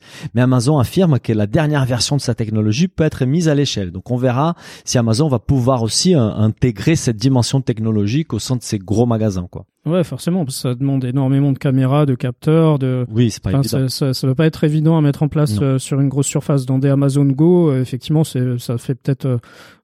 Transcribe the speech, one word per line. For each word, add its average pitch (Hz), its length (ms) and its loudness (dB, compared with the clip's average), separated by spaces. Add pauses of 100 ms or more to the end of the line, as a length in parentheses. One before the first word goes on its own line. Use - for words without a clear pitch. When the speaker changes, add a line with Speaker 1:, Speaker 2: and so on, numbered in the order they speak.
(320)
Speaker 1:
Mais 127 100 2
Amazon 127 360 2
affirme 151 400 2
que - 140 -2
la 104 160 0
dernière 147 380 0
version 123 280 -2
de 139 60 0
sa - 160 -4
technologie 107 500 0
peut - 160 -4
être 156 220 0
mise 160 240 0
à 147 80 2
l'échelle. 110 340 -2
Donc 92 220 -10
on 127 40 0
verra 127 380 0 (300)
si - 120 -4
Amazon 117 300 2
va 127 140 0
pouvoir 127 420 0
aussi, 170 320 2
euh, 143 60 4
intégrer 110 760 0
cette 123 220 -2
dimension 127 440 0
technologique 110 720 -2
au 113 60 -4
sein 131 160 -4
de 120 80 -4
ses - 160 -4
gros 107 280 0
magasins, 107 440 -2
quoi. 92 140 -14 (220)
Speaker 2:
Ouais, 165 180 0
forcément, 175 400 -4
parce 127 120 -8
que - 120 -10
ça 123 80 -2
demande 135 280 -2
énormément 139 460 0
de 135 80 -2
caméras, 135 480 2
de 131 80 0
capteurs, 156 640 0
de 127 320 -2
Speaker 1:
Oui, 113 220 2
c'est - 100 -14
pas 101 80 -4
Speaker 2:
enfin, 139 120 2
Speaker 1:
évident. 131 260 -2
Speaker 2:
ça, - 0 -
ça, 131 260 -2
ça - 140 -4
va 127 80 0
pas 156 100 2
être 156 160 0
évident 156 340 2
à 160 40 2
mettre 147 240 2
en 147 40 0
place, 143 280 0
Speaker 1:
Non. 101 60 0
Speaker 2:
euh, 135 180 0
sur 139 200 -2
une 139 100 2
grosse 135 180 -2
surface. 139 360 -2
Dans 131 140 0
des 139 120 2
Amazon 139 340 2
Go, 160 460 4
euh, 131 100 0
effectivement, 147 420 -2
c'est, 127 360 -2
ça 120 200 -6
fait - 160 -6
peut-être... 131 300 -4
Euh, 127 140 -2 (460)